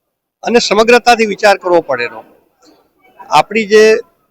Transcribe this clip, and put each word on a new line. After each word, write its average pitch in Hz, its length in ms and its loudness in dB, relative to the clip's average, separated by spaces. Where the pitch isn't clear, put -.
અને 220 160 -2
સમગ્રતાથી 226 680 0
વિચાર 202 300 0
કરવો 180 240 0
પડે 127 240 -6
એનો. 113 200 -14
આપણી 208 360 -2
જે 214 300 4